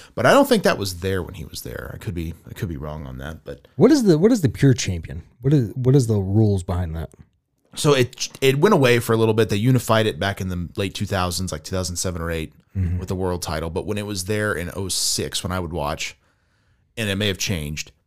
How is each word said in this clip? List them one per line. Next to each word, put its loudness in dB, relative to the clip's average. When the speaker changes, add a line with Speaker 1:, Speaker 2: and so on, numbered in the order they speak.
Speaker 1:
But 0
I 8
don't 6
think 4
that 2
was -6
there -2
when -12
he -14
was -14
there. -12
I -14
could -8
be, -6
I -18
could -6
be -8
wrong -10
on -12
that, -12
but -16
Speaker 2:
What 6
is 4
the, 6
what 4
is 2
the 2
pure 4
champion? -4
What 0
is, 2
what 2
is 4
the 2
rules 2
behind -4
that? -8
Speaker 1:
So 2
it, 0
it 4
went 6
away 6
for 2
a 4
little 4
bit. 2
They 0
unified 2
it -2
back -4
in -4
the -4
late -4
two -6
thousands, -2
like -8
two -8
thousand -4
seven -6
or -6
eight, -6
Speaker 2:
Mm-hmm. -2
Speaker 1:
with -8
the -6
world -4
title. -6
But -6
when -4
it -6
was -8
there -2
in -6
oh -6
six, -4
when -6
I -2
would -6
watch, -6
and -4
it -2
may 0
have -2
changed, -6